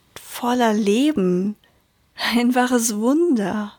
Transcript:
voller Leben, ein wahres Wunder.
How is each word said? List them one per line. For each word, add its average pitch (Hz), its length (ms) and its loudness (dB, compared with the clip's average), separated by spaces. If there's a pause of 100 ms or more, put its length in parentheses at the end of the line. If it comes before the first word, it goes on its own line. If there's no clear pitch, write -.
(200)
voller 240 540 -2
Leben, 208 800 0 (640)
ein 240 380 0
wahres 247 400 0
Wunder. 220 840 0